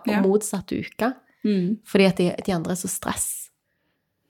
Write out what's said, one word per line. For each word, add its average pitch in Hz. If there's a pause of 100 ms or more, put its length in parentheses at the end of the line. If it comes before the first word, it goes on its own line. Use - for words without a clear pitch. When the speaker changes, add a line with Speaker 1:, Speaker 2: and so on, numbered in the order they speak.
Speaker 1:
Ja. 208
Speaker 2:
motsatt 190
uke, - (280)
Speaker 1:
Mm. 202
Speaker 2:
fordi 196
at 185
de, 180 (100)
de 202
andre 165
er -
så 180
stress. - (840)